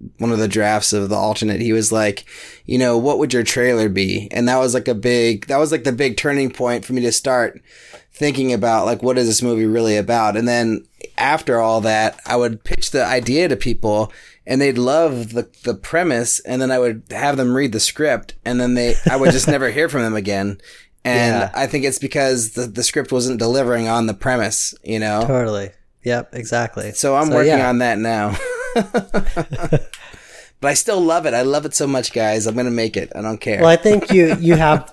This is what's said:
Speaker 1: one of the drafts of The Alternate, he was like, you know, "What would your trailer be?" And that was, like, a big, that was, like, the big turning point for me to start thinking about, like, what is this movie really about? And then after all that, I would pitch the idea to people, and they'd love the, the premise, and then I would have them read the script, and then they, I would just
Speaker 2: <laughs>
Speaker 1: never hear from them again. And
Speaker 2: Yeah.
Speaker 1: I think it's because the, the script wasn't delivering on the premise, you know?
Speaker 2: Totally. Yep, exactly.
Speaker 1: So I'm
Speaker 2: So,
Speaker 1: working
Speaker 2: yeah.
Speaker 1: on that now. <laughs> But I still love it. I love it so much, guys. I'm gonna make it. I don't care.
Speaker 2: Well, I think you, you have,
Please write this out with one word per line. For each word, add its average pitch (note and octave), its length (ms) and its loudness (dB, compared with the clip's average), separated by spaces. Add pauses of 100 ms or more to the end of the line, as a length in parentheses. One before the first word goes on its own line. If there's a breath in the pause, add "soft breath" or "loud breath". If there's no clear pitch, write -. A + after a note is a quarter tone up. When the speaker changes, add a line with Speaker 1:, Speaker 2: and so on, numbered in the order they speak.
(180)
Speaker 1:
one A#2 120 -2
of A2 80 0
the G#2+ 80 0
drafts G#2 460 0
of G2+ 160 0
The G2+ 80 -2
Alternate, G#2+ 440 -2
he A#2 120 0
was A2 180 0
like, G#2+ 340 0 (420 loud breath)
you B2+ 120 -2
know, B2 180 2
"What B2 220 0
would C3 160 0
your A#2+ 80 2
trailer A#2+ 460 0
be?" F#2+ 420 -2
And A#2+ 180 0
that B2+ 120 2
was, B2+ 140 0
like, B2+ 120 -2
a B2 80 0
big, A#2 540 0
that C3+ 80 0
was, D3+ 160 2
like, C#3 100 -2
the C3+ 80 -2
big B2 260 -2
turning C#3 360 0
point A#2+ 320 -2
for - 80 -8
me B2+ 100 0
to A#2+ 80 2
start B2 500 0 (520 loud breath)
thinking C3 400 0
about, A2 340 2
like, A#2 160 -2
what B2+ 160 2
is B2 80 2
this A2+ 160 0
movie A#2 240 0
really A2 300 2
about? G#2+ 400 2
And A#2 100 0
then A#2 400 0 (320)
after C3+ 420 0
all A2+ 200 2
that, A2 440 0
I B2 120 -2
would A#2+ 260 -2
pitch - 300 0
the C3 120 2
idea B2+ 440 0
to C3 80 0
people, A2 560 0 (340 soft breath)
and C3 140 0
they'd C3+ 180 2
love B2+ 540 0
the, A#2+ 180 -4 (140)
the A#2+ 100 -2
premise, B2 680 -2
and B2+ 220 -4
then C3 80 0
I B2+ 80 2
would A#2 320 0
have C#3+ 260 -2
them B2+ 200 0
read C3+ 160 0
the G#2+ 80 -2
script, - 540 -2 (100)
and B2 160 -2
then B2 140 0
they, A#2+ 200 2 (160)
I C3 60 2
would C3+ 160 4
just C3+ 160 0
Speaker 2:
<laughs> C#3+ 80 2
Speaker 1:
never C3+ 160 0
hear D#3 160 0
from C3+ 140 -2
them A2 120 -2
again. G2 460 -4 (440 loud breath)
And A#2+ 360 0
Speaker 2:
Yeah. - 140 -4
Speaker 1:
I C3+ 120 -2
think C#3 180 -2
it's C3 140 -2
because C3 540 -2
the, A#2+ 160 -6
the A#2 160 -6
script - 260 -2
wasn't B2 300 0
delivering A#2+ 480 0
on A#2 180 0
the G#2+ 80 -2
premise, A#2+ 600 -2 (100)
you A2 160 -4
know? G#2+ 260 -2
Speaker 2:
Totally. A2 440 -2 (340)
Yep, A#2+ 300 -4
exactly. A2+ 600 -4
Speaker 1:
So C3+ 200 0
I'm D3+ 140 2
Speaker 2:
So, D3 80 2
Speaker 1:
working D3+ 220 4
Speaker 2:
yeah. B2+ 100 2
Speaker 1:
on B2 100 2
that A#2+ 180 0
now. G#2 400 -2 (380)
<laughs> - 1040 0 (800 loud breath)
But C#3 100 0
I D3 40 2
still G3 260 0
love E3 260 2
it. A#2+ 80 0
I B2 80 2
love C#3+ 240 0
it C#3 80 -8
so D3 140 -2
much, C3 240 -2
guys. A2 340 0
I'm A2 80 -2
gonna B2 160 -2
make A2+ 260 -2
it. F2 200 -6
I - 40 -8
don't A2 200 -6
care. G#2+ 200 -2
Speaker 2:
Well, E3 80 6
I E3 60 8
think G#3 380 2
you, F3+ 240 6
you E3+ 180 4
have, D3+ 380 2